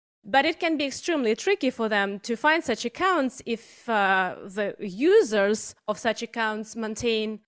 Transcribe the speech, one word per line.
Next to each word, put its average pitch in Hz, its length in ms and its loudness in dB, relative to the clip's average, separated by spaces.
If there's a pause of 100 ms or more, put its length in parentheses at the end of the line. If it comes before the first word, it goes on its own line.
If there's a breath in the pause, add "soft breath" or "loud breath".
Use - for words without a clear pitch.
(240)
But 262 220 2
it 330 120 -2
can 330 200 0
be 285 80 0
extremely 262 500 0
tricky 381 320 0
for 226 220 -2
them 202 300 0
to 233 140 -4
find 311 300 2
such 233 220 -2
accounts 320 580 0
if, - 460 -8
uh, 190 460 2 (100)
the 196 340 -4
users 214 920 2 (120)
of 214 120 -2
such 220 240 -2
accounts 220 520 -6
maintain 220 720 -4